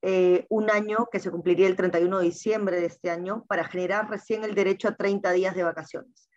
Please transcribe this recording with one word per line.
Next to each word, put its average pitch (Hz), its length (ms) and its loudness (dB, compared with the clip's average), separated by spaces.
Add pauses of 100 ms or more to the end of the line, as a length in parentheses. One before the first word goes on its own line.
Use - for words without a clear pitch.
eh, 180 480 4
un 214 220 2
año 214 400 0
que 196 80 -4
se 180 100 -6
cumpliría 175 380 2
el 185 80 2
treinta 180 240 0
y 175 60 4
uno 190 140 0
de 175 60 2
diciembre 190 540 0
de 170 80 0
este 170 240 -6
año 185 360 -6
para 175 180 -2
generar 196 440 -4
recién 214 360 -6
el 214 100 -6
derecho 196 320 0
a - 80 0
treinta 196 380 0
días 185 220 2
de 185 80 -2
vacaciones. - 720 -8